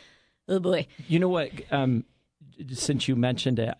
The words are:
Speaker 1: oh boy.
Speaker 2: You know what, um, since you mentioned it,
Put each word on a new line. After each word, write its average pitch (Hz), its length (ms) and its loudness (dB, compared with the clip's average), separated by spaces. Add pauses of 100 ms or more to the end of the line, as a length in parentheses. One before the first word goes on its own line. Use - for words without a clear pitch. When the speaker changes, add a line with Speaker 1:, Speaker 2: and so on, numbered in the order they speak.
(480)
Speaker 1:
oh 185 120 0
boy. 175 260 0 (220)
Speaker 2:
You 165 100 4
know 185 100 4
what, 170 220 0 (200)
um, 131 340 2 (680)
since 139 360 -2
you 131 80 2
mentioned 123 420 0
it, 113 220 -2